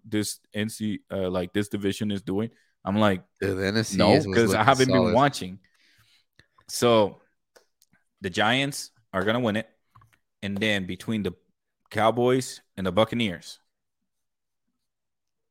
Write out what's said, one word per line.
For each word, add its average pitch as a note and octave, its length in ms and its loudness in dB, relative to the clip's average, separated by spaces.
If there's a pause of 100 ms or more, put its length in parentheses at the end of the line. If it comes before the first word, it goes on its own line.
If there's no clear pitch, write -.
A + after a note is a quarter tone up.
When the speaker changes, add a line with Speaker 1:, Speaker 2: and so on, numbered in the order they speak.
Speaker 1:
this G#2+ 360 -4 (140)
N G#2+ 160 -4
C, G#2+ 300 -6 (120)
uh, F#2 180 -4
like, F2+ 240 -4
this G#2 160 -2
division G2+ 420 -4
is G2 100 -6
doing?" G#2 280 -4 (360)
I'm G2 140 -2
like, G2 240 2 (160)
Speaker 2:
Dude, F#2+ 180 -2
the F#2+ 100 -4
N G#2 100 0
F A2 80 0
C G2 120 -6
Speaker 1:
"No," F#2 160 6
Speaker 2:
is, G2+ 120 6
is G2 80 -4
Speaker 1:
'cause A2+ 200 4
I - 40 2
Speaker 2:
looking A2 80 2
Speaker 1:
haven't C3 260 4
been - 60 2
Speaker 2:
solid. F2+ 160 2
Speaker 1:
watching. A#2+ 460 0 (1080)
So, A2+ 540 2 (1000)
the G2 80 -6
Giants B2 640 -2 (220)
are F#2 100 0
gonna A2 160 0
win A2 160 0
it. A2+ 140 -6 (720)
And G2+ 160 -6
then G2+ 280 0
between G2+ 380 -6
the F#2 80 -2 (580)
Cowboys A#2+ 720 0 (140)
and F#2+ 100 -8
the F2+ 60 -2
Buccaneers, G#2+ 680 -2 (1900)